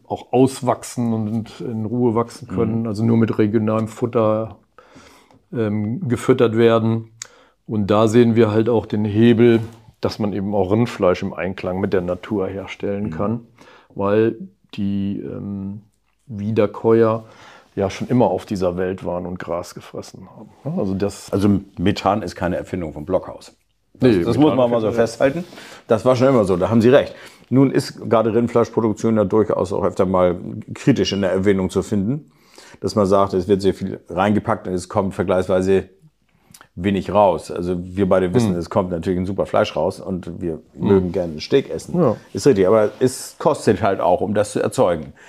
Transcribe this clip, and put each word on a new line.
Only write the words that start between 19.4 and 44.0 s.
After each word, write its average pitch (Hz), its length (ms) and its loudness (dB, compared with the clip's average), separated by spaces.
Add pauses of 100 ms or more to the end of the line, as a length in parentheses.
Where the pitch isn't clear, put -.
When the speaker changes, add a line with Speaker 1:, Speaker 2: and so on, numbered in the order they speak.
Speaker 1:
gefressen - 600 -16
haben. - 140 -20 (140)
Ja, 151 160 -8
also 98 140 -2
das 101 380 -6
Speaker 2:
Also 101 180 2 (280)
Methan 98 460 0
ist 87 120 -10
keine 90 200 -4
Erfindung 78 380 -8
vom 76 120 -12
Blockhaus. - 500 -6 (380)
Das, 127 160 4
Speaker 1:
Nee, 95 140 4
Speaker 2:
das 113 140 0
Speaker 1:
Methan 131 40 4
Speaker 2:
muss 151 140 4
man 123 160 2
mal 117 100 0
so 110 60 0
Speaker 1:
erfindet 117 220 0
Speaker 2:
festhalten. 143 340 -2 (440)
Das 110 160 0
war 127 120 4
schon 123 120 4
immer 123 180 4
so, 90 120 2
da 90 120 0
haben 113 120 4
Sie 110 80 6
recht. 123 240 4 (360)
Nun 131 220 4
ist - 380 -4
gerade 110 240 2
Rindfleischproduktion 113 840 0
ja 107 60 2
durchaus 98 480 0
auch 98 120 -4
öfter 95 220 0
mal 90 300 2 (380)
kritisch 101 400 0
in 98 80 -2
der 92 100 0
Erwähnung 95 380 2
zu 92 140 -2
finden, 110 480 -4 (480)
dass 92 160 -4
man 104 100 4
sagt, 98 280 4
es 92 140 -2
wird 98 140 2
sehr 95 120 2
viel 98 260 -8 (100)
reingepackt 101 580 0
und 92 60 -6
es 90 160 -6
kommt 98 240 -2
vergleichsweise 95 760 0 (840)
wenig 92 400 -2
raus. 95 380 2
Also 87 300 -4
wir 92 280 -2
beide 92 240 2
wissen, 113 200 2
Speaker 1:
Hm. 87 40 -2
Speaker 2:
es 85 120 -8
kommt 95 200 -2
natürlich 90 300 -2
ein 92 80 -4
super 98 180 -2
Fleisch 104 300 0
raus 82 240 -4
und 90 420 -10
wir 80 180 -6 (140)
Speaker 1:
Hm. 87 140 -6
Speaker 2:
mögen 95 240 4
gerne 85 220 -4
ein 76 60 -12
Steak 135 300 -2
essen. 80 300 -6
Speaker 1:
Ja. 127 160 2 (180)
Speaker 2:
Ist 104 140 0
richtig, 98 200 6
aber 107 220 4 (100)
es - 380 -2
kostet 123 460 0
halt 98 160 0
auch, 87 220 2